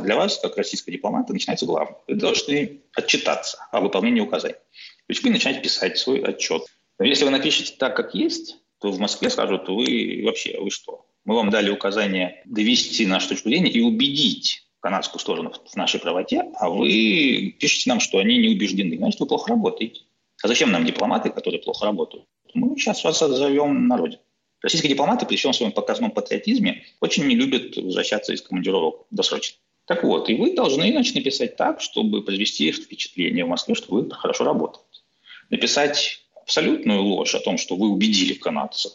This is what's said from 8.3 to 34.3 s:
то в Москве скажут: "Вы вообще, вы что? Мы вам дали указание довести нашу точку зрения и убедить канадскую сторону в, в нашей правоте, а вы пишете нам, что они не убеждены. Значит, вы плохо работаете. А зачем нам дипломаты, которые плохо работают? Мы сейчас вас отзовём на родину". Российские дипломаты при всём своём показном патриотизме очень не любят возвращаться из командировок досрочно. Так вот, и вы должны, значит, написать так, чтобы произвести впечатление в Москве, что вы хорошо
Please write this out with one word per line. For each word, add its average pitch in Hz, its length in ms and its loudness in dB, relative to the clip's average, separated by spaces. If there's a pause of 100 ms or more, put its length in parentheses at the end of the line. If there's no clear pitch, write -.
то - 120 -2
в 127 80 -4
Москве 104 300 -2
скажут: - 400 -2
"Вы 107 560 -2
вообще, - 340 -4
вы 101 120 -4
что? - 340 -12 (180)
Мы 104 120 0
вам 107 160 2
дали 104 180 4
указание 98 760 -2
довести 113 600 0
нашу 92 240 0
точку - 200 -4
зрения 156 200 2
и 117 120 2
убедить 123 840 0 (160)
канадскую 92 400 -4
сторону 82 320 -4
в, - 200 -20
в - 40 -16
нашей - 240 -2
правоте, 190 440 0 (120)
а - 140 0
вы 170 880 2
пишете - 320 0
нам, 117 80 2
что - 180 0
они 113 220 4
не 113 100 6
убеждены. 95 480 0
Значит, - 220 0
вы 160 80 -2
плохо - 240 -2
работаете. 117 500 -2 (400)
А - 60 0
зачем 123 240 2
нам 85 140 2
дипломаты, 104 440 0
которые - 320 -4
плохо - 240 -4
работают? 98 400 -4 (300)
Мы 254 220 2
сейчас - 260 -2
вас 160 180 2
отзовём 139 640 4
на 123 100 4
родину". - 240 -2 (420)
Российские - 300 2
дипломаты 175 320 2
при 123 100 -2
всём 131 180 2
своём 110 200 0
показном 110 380 -2
патриотизме 185 720 0 (160)
очень - 280 0
не 123 80 6
любят 131 400 0
возвращаться 92 580 -2
из 90 80 -6
командировок 90 720 -2
досрочно. - 460 -2 (280)
Так 170 180 -2
вот, 107 260 2
и 110 60 2
вы 294 200 2
должны, 202 360 2
значит, 285 240 0
написать 131 420 -2
так, - 240 -2
чтобы 113 420 -2
произвести - 480 -2
впечатление - 760 -4
в 85 40 -2
Москве, - 260 -2
что - 180 -6
вы 117 160 0
хорошо - 360 -2